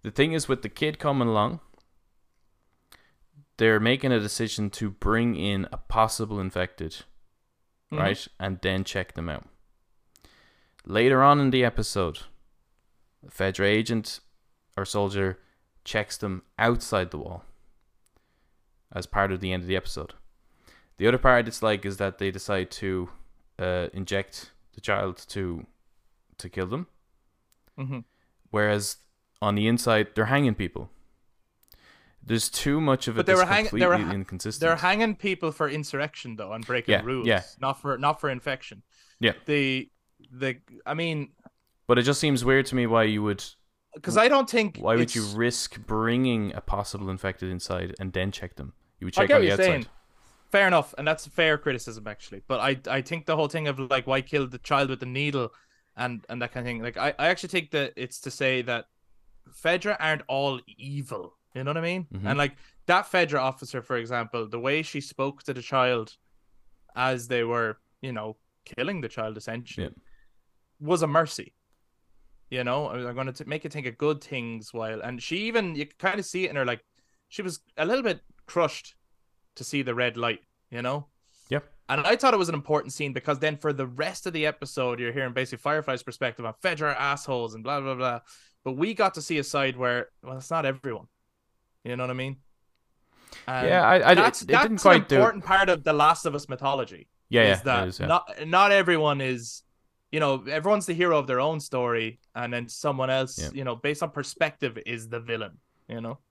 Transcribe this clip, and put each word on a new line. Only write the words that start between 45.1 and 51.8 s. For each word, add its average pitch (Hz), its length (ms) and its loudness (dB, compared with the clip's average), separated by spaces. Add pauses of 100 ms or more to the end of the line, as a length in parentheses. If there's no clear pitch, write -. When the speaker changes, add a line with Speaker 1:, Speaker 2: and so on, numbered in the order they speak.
Speaker 1:
you 113 80 0
Speaker 2:
it's 104 100 -6
Speaker 1:
risk 117 520 -2
bringing 113 720 0
a 101 60 -8
possible 101 480 -6
infected 95 400 -6
inside 90 500 -6
and 95 140 -8
then 92 180 -2
check - 240 -12
them? 67 180 -14 (260)
You 90 80 -8
would - 100 -6
Speaker 2:
I 190 60 4
Speaker 1:
check 196 60 4
Speaker 2:
get 285 60 8
Speaker 1:
on 269 40 8
Speaker 2:
what - 20 6
Speaker 1:
the 185 60 4
Speaker 2:
you're 196 60 4
Speaker 1:
outside. 190 120 4
Speaker 2:
saying. 143 200 2 (680)
Fair 196 160 6
enough, 165 300 4
and 147 100 -2
that's 156 180 0
a 143 40 -18
fair 160 280 2
criticism, 117 500 -6